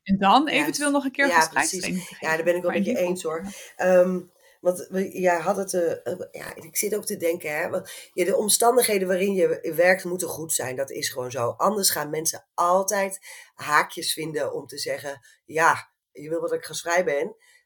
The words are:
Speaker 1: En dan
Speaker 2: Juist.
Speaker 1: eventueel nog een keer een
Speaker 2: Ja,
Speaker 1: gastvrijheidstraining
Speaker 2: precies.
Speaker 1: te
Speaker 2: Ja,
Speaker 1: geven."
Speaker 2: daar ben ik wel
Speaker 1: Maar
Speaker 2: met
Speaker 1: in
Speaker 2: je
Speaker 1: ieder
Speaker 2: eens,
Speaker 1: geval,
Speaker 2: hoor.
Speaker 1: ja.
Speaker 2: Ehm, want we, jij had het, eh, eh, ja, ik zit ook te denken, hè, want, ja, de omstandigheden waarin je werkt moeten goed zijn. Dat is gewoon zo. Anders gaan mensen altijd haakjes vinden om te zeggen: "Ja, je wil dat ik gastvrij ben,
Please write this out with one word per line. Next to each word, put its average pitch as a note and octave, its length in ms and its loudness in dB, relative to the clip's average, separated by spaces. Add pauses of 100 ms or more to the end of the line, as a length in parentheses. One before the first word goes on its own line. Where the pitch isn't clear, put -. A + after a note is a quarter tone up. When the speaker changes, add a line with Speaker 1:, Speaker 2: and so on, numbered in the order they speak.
Speaker 1:
En G3 140 2
dan G3 260 6
Speaker 2:
Juist. D4 180 0
Speaker 1:
eventueel C#4+ 300 0
nog C#4 140 2
een C4+ 60 -4
keer C#4 120 0
een C#4 60 4
Speaker 2:
Ja, E3+ 60 4
Speaker 1:
gastvrijheidstraining E3+ 680 0
Speaker 2:
precies. - 160 -18
Speaker 1:
te D3 60 -8
Speaker 2:
Ja, D#3 60 0
Speaker 1:
geven." D#3+ 140 0
Speaker 2:
daar F3 80 4
ben - 20 0
ik F3+ 60 -4
wel F3 100 -2
Speaker 1:
Maar E3 80 0
Speaker 2:
met G3 80 0
Speaker 1:
in A#3+ 60 0
Speaker 2:
je F3 60 -2
Speaker 1:
ieder F3+ 140 0
Speaker 2:
eens, F3+ 80 -6
Speaker 1:
geval, D#3+ 160 -4
Speaker 2:
hoor. G3 140 -10 (260)
Speaker 1:
ja. F#3 240 6
Speaker 2:
Ehm, F#3 180 2 (420)
want F3 280 -2
we, F#3 300 -4
jij F3 200 2
had F#3 180 0
het, F#3+ 160 -4
eh, E3+ 180 0 (200)
eh, F#3 80 -8 (120)
ja, - 240 -14
ik - 220 -14
zit G#3 180 -2
ook G3+ 100 -6
te G3+ 120 -6
denken, E3 400 -2
hè, F3 120 -2
want, - 440 -8
ja, F3 120 0
de G3 100 2
omstandigheden A3 720 2
waarin F#3+ 260 0
je E3 420 0
werkt F3+ 280 4
moeten F3+ 240 0
goed D#3+ 260 -6
zijn. B2+ 220 -4
Dat C3+ 160 -6
is - 180 -6
gewoon B2+ 220 -8
zo. A#2+ 180 -2
Anders G3 400 0
gaan D3 200 -2
mensen D#3 440 -4
altijd F#3+ 640 2 (340)
haakjes D3+ 600 0
vinden D3 400 -4
om C#3+ 140 -8
te D3 100 -14
zeggen: C#3+ 420 -8 (260)
"Ja, D3+ 440 2 (220)
je D3 180 -14
wil E3 120 -2
dat E3 120 -2
ik E3 120 -4
gastvrij E3+ 380 -2
ben, D#3 320 -2 (300)